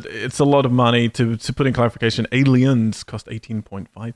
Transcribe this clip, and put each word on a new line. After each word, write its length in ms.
it's 320
a 60
lot 200
of 80
money. 380
To, 260
to 160
put 140
in 80
clarification, 580
Aliens 720
cost 260
eighteen 320
point 260
five 280